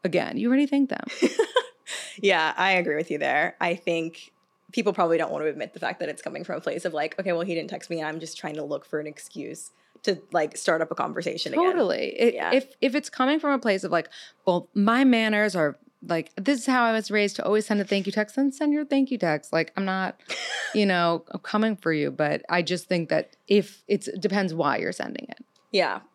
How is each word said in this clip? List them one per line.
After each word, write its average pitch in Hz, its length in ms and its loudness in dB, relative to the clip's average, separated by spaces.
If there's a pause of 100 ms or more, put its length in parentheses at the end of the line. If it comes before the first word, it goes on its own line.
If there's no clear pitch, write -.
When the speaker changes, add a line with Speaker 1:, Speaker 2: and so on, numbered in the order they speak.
Speaker 1:
Again, 160 340 -2
you 220 120 0
already 277 160 4
thanked 277 240 2
them. - 160 -6 (160)
Speaker 2:
<laughs> - 160 2 (840)
Yeah, 165 360 4
I 190 160 2
agree 175 220 2
with 165 160 -4
you 151 60 -4
there. 147 420 0
I 170 160 0
think 165 560 -4 (420)
people 208 180 0
probably 170 260 2
don't 160 140 -2
want 151 140 -4
to - 40 0
admit 143 240 -8
the - 60 -16
fact - 220 -6
that 156 80 -6
it's - 120 -12
coming 151 220 -10
from 170 140 -8
a 165 40 -8
place 165 220 -6
of, 170 100 -4
like, 156 240 -4
"Okay, 190 140 -4
well, 170 120 0
he 185 120 -4
didn't 151 140 -6
text - 200 -12
me, 170 100 -4
and 156 80 -4
I'm 156 120 -6
just 160 180 -12
trying 151 180 -8
to 156 80 -8
look 143 200 -6
for - 160 -6
an 151 80 -8
excuse - 640 -14 (300)
to, 185 200 -2 (120)
like, 156 240 0
start 165 240 2
up 160 100 -2
a 170 40 -6
conversation - 580 -4
again." 330 180 2
Speaker 1:
Totally. - 480 0
It, 233 140 4
Speaker 2:
Yeah. - 180 -2
Speaker 1:
if, 262 300 0
if 262 140 2
it's - 140 -2
coming 277 300 2
from 302 120 0
a 269 80 2
place 196 260 0
of, 160 60 -2
like, 165 180 0 (360)
"Well, 175 280 2
my 226 320 4
manners 214 500 4
are, 151 220 2 (280)
like, 165 300 -2
this 247 240 2
is - 60 -8
how 254 180 4
I 226 80 4
was 220 180 0
raised 202 280 2
to - 80 -4
always 214 200 2
send 208 140 0
a 196 60 0
thank 196 200 0
you 196 60 -4
text," 208 240 -2
then 277 160 2
send 294 220 0
your 302 100 0
thank 277 280 2
you 240 60 -2
text. 156 360 -2
Like, 165 240 0
I'm 196 80 -2
not, 190 420 -2
Speaker 2:
<laughs> - 460 -6
Speaker 1:
you 208 120 4
know, 170 460 4
I'm - 80 -8
coming 214 380 0
for 165 160 0
you, 143 180 0
but 147 380 0
I 175 140 2
just 175 260 -4
think 170 200 0
that - 280 -2 (100)
if - 400 2
it's, 202 200 0
it - 140 -8
depends 190 320 0
why 143 240 0
you're - 140 -4
sending - 380 -8
it. - 100 -16 (320)
Speaker 2:
Yeah. 156 300 0 (140)